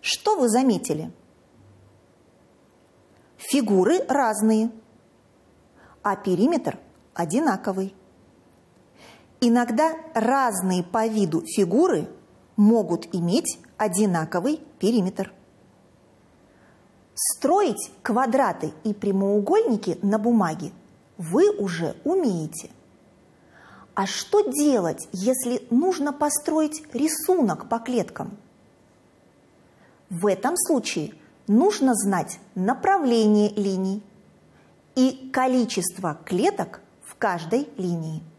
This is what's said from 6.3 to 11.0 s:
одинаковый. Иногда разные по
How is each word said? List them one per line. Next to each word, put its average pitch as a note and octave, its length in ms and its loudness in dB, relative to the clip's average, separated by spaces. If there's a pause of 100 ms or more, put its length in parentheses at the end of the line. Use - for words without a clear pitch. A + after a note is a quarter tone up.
одинаковый. F#3+ 800 -2 (1500)
Иногда A#3+ 560 2 (180)
разные G#3+ 680 0
по A3 240 0